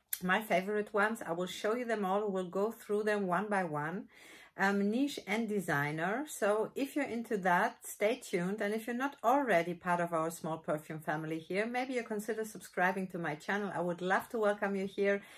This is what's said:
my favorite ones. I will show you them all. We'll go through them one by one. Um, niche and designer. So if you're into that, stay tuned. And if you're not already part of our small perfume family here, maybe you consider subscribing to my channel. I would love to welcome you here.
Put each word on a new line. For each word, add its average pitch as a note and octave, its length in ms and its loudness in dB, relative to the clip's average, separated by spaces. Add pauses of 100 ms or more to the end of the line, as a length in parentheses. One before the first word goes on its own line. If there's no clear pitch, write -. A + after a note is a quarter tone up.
(220)
my F#3 180 4
favorite G#3 540 0
ones. G#3+ 320 2
I E3 60 -2
will F3+ 160 0
show G#3+ 260 0
you B3 100 -2
them G#3+ 200 0
all. G3+ 260 2
We'll F#3+ 140 0
go G3 260 0
through G#3+ 320 -2
them G#3 240 2
one F3+ 220 0
by G3 160 2
one. D#3 400 -4 (540)
Um, G3+ 320 4
niche C#4 360 0
and A3 200 0
designer. F3 840 0
So G#3+ 460 2
if C#4 220 -2
you're C#4+ 80 2
into A3+ 340 -2
that, F#3 460 2
stay A3+ 400 0
tuned. G3 380 -2
And G3+ 100 0
if A3 140 -4
you're A#3+ 100 -4
not C#4 260 -4
already G#3+ 520 4
part F3 260 0
of E3+ 140 0
our D#3+ 160 2
small D#3+ 260 -4
perfume D#3 440 -4
family D#3+ 380 -2
here, F#3 280 -2
maybe B3+ 280 -2
you A#3 100 -2
consider A3 400 -4
subscribing F#3+ 640 -2
to F3 100 -8
my D#3+ 160 -4
channel. G3+ 400 -4
I D#3 60 -2
would F3 200 -2
love F3+ 300 0
to A#3+ 80 -4
welcome G#3 380 0
you F#3+ 100 -2
here. G3+ 340 2 (180)